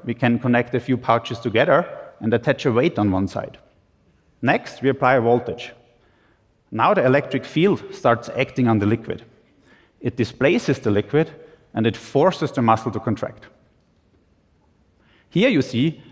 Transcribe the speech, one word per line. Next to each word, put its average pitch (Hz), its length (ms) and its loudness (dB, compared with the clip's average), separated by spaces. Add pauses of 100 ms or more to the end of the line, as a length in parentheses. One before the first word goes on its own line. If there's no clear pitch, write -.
we 117 100 -6
can 120 240 0
connect 120 360 0
a 123 60 -2
few 127 160 -2
pouches 117 420 -2
together 139 480 2 (340)
and 110 120 -2
attach 135 320 0
a 135 80 2
weight 131 260 2
on 104 120 2
one 95 180 0
side. - 300 -10 (800)
Next, - 420 -2
we 131 60 2
apply 135 280 2
a 127 40 2
voltage. - 520 0 (1000)
Now 131 240 2
the 170 100 2
electric 131 400 0
field 160 500 0
starts 117 360 0
acting 127 380 -2
on 110 100 4
the 101 80 0
liquid. - 380 -2 (760)
It - 160 -6
displaces 143 600 0
the 110 120 -2
liquid, 143 400 0 (440)
and 113 120 -2
it 113 100 0
forces 156 560 0
the 131 100 -4
muscle 113 300 2
to 110 80 -8
contract. - 460 -6 (1800)
Here 220 220 2
you 175 100 4
see 131 520 -2